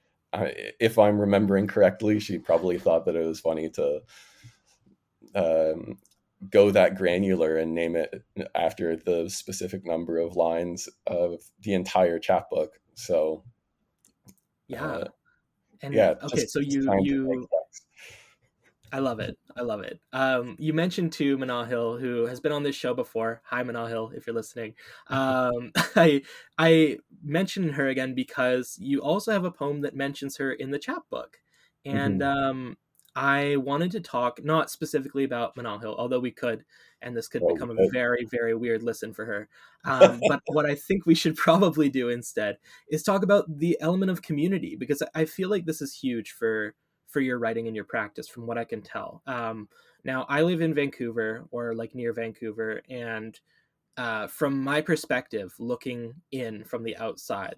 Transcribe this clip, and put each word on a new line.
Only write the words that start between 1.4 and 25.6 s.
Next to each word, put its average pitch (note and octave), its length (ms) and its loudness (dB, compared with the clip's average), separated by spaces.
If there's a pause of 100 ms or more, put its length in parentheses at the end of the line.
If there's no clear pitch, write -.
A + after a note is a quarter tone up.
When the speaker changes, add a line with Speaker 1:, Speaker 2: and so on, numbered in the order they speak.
Speaker 1:
correctly, G#2+ 540 4
she F#2+ 180 -4
probably F2 400 2
thought E2 280 4
that E2 100 2
it E2 100 0
was D#2+ 140 -4
funny D#2+ 300 -2
to, D2 300 0 (1300)
um, D#2+ 640 2 (520)
go G2+ 200 8
that F#2+ 260 6
granular F2+ 600 2
and E2 180 0
name E2+ 220 0
it - 280 -4 (300)
after E2 420 0
the E2+ 320 0
specific F#2+ 580 -8
number E2+ 320 -2
of E2+ 180 -2
lines E2+ 520 0 (180)
of F2 360 0 (180)
the G2+ 140 -2
entire F2+ 440 2
chapbook. - 640 0 (140)
So, D#2 500 -2 (1200)
Speaker 2:
Yeah. C#3 180 -10
Speaker 1:
uh, - 220 -6 (760)
Speaker 2:
And, C#3 120 -4
Speaker 1:
yeah, G2+ 280 8
Speaker 2:
okay, D3 140 -8
Speaker 1:
just B2 140 2
Speaker 2:
so C#3+ 100 -2
you, C#3 240 0
Speaker 1:
trying G2 200 4
to C#4+ 60 2
Speaker 2:
you C3+ 180 -2
Speaker 1:
make C3 120 -2
sense. - 80 -12 (1500)
Speaker 2:
I C3+ 40 -4
love A#2+ 220 -2
it. - 180 -8 (180)
I B2 60 -6
love A2 180 -4
it. - 200 -12 (120)
Um, C3 460 0
you D#3 160 -2
mentioned E3+ 380 0
too C#3 260 2
Manahil, A#2+ 600 -2
who B2 280 -2
has B2 140 -8
been D3+ 120 0
on D3 100 -2
this C#3+ 140 -2
show B2+ 160 -2
before. A#2 540 -4
Hi, B2 160 -4
Manahil, A#2 520 -6
if - 120 -14
you're A2+ 100 -4
listening. A2+ 380 -8 (160)
Speaker 1:
<laughs> - 180 -20
Speaker 2:
Um, B2+ 640 0